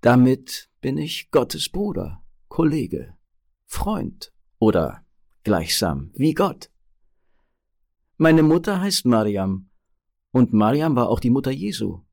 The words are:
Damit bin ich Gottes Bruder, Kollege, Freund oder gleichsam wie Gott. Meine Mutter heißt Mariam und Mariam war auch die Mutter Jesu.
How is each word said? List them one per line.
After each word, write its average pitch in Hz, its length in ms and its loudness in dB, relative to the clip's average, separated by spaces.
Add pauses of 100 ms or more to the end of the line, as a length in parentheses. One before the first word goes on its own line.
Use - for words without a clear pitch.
Damit 127 640 2 (140)
bin 135 160 -4
ich - 320 -10
Gottes 143 400 -2
Bruder, 185 520 -8 (260)
Kollege, - 680 -4 (500)
Freund - 720 -8 (240)
oder 82 440 2 (420)
gleichsam 82 720 -2
wie 151 200 0
Gott. - 360 -4 (1500)
Meine 160 240 6
Mutter 175 380 2
heißt 190 260 -2
Mariam 98 640 0 (600)
und 226 200 4
Mariam 135 440 2
war 120 120 0
auch 117 120 0
die 123 100 0
Mutter 135 220 0
Jesu. 139 480 -8 (120)